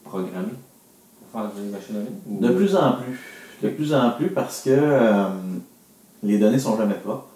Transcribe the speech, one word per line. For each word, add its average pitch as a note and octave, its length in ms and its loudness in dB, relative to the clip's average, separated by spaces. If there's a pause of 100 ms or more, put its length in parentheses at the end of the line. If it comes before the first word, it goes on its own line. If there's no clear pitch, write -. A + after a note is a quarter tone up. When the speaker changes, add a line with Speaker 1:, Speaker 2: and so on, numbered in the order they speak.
Speaker 1:
programmer F#2 500 -8 (760)
pour A2+ 100 -8
faire G#2 100 -6
du G2+ 180 -10
machine G2+ 260 -10
learning, G#2 180 -8 (160)
ou ? G2+ 120 -6
Speaker 2:
De A#2+ 120 4
plus F#3+ 220 2
en C3+ 180 4
plus. B2+ 260 -8 (420)
De G#2+ 80 -2
Speaker 1:
Ok. - 60 -6
Speaker 2:
plus D3+ 180 -2
en B2+ 180 4
plus - 180 -2
parce - 320 -4
que, C3 100 -2
euh, C3 540 6 (960)
les G#2 160 2
données A2 200 6
sont A2+ 180 -2
jamais G2+ 180 0
propres. - 400 -8